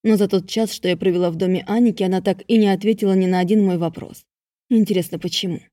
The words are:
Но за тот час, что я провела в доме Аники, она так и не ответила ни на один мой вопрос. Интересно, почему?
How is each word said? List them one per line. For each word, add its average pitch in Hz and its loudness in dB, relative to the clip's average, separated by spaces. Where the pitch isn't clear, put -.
Но 214 4
за 196 2
тот 190 -2
час, 220 -2
что - -6
я 175 0
провела 180 0
в 165 -8
доме 185 -2
Аники, 226 2
она 185 0
так 190 -2
и 233 2
не 208 4
ответила 196 0
ни 190 2
на 185 0
один 196 2
мой 180 0
вопрос. - -8
Интересно, 185 0
почему? 175 -6